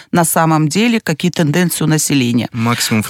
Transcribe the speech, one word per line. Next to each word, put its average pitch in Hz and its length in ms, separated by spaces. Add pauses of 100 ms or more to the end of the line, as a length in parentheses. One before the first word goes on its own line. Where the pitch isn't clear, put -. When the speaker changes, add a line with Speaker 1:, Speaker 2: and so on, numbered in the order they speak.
(120)
Speaker 1:
на 175 120
самом 160 440
деле, 220 320
какие 170 300
тенденции 170 540
у - 20
населения. 135 640
Speaker 2:
Максимум 117 580